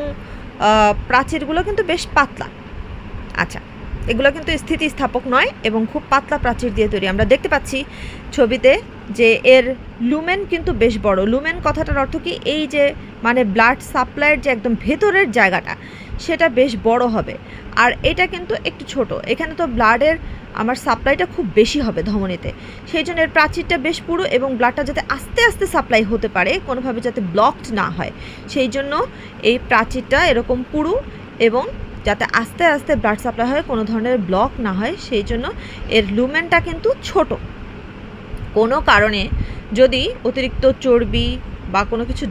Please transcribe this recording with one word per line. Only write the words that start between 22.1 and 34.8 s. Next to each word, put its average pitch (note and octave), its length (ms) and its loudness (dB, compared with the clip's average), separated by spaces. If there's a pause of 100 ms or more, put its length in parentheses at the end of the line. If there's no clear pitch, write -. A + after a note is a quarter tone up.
ধমনীতে, F#3+ 380 -4 (420)
সেই D#4 160 0
জন্য E4+ 180 -2
এর D#4 100 -4
প্রাচীরটা E4+ 420 2 (100)
বেশ E4+ 100 0 (100)
পুরু E4+ 160 -2 (140)
এবং C4+ 120 0 (100)
ব্লাডটা B3 300 2
যাতে D4 120 -2 (140)
আস্তে - 340 -4
আস্তে G4 240 0
সাপ্লাই A#3+ 380 2
হতে A3+ 240 0
পারে, F3+ 160 2 (180)
কোনোভাবে B3+ 380 -4
যাতে A#3+ 140 -2 (120)
ব্লকড A3 320 2 (140)
না F3+ 160 0
হয়, - 160 -6 (420)
সেই C4 220 2
জন্য C#4 180 -4 (560)
এই B3 80 4 (120)
প্রাচীরটা B3+ 500 2 (120)
এরকম A#3+ 260 0 (140)
পুরু D4+ 220 0 (540)
এবং B3 180 2 (420)
যাতে G#3 180 0 (160)
আস্তে A3+ 220 -2 (120)
আস্তে D4 160 -4 (100)
ব্লাড G#3+ 240 2
সাপ্লাই A#3 260 0
হয়, D4+ 200 0
কোনো A3 180 0
ধরনের A3+ 280 0 (120)
ব্লক G#3 220 2 (140)
না G3+ 140 0
হয়, C4+ 160 -2 (120)